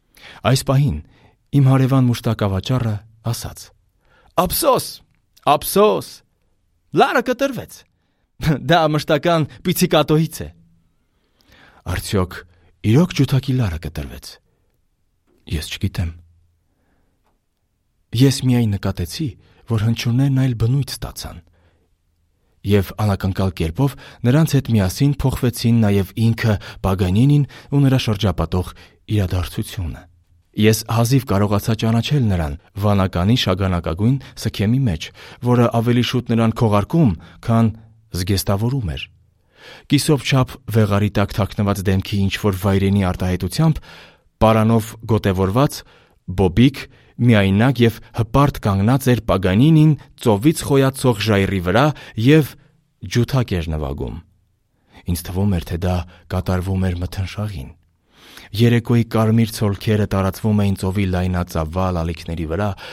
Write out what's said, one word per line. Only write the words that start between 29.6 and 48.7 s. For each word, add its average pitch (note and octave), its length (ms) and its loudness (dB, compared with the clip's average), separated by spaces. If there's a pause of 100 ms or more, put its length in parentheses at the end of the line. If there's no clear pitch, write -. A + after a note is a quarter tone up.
Ես A2 280 2
հազիվ A#2 420 0
կարողացա G2+ 480 0
ճանաչել A#2 520 0
նրան E2 300 0 (180)
վանականի G2 640 2
շագանակագույն F#2 800 0 (120)
սքեմի A2+ 500 -2
մեջ, F2+ 280 -2 (320)
որը A#2+ 300 2
ավելի A#2+ 360 0
շուտ B2 240 -4
նրան A2+ 240 2
քողարկում, G#2 580 2 (260)
քան A2+ 340 2 (380)
զգեստավորում G2 840 -2
էր։ B1+ 120 -10 (760)
Կիսով D3 400 2
չափ C3 280 0 (160)
վեղարի G#2 440 2
տակ G2+ 220 -2
թաքնված G2+ 500 -2
դեմքի F#2+ 380 0
ինչ-որ G2 360 0
վայրենի G2 480 2
արտահայտությամբ, F#2 800 0 (600)
պարանով A2 440 4 (160)
գոտևորված, G2+ 720 0 (540)
բոբիկ, F#2+ 500 2 (420)
միայնակ A2+ 580 4
և A#2 320 2
հպարտ C3+ 480 0
կանգնած G#2+ 480 0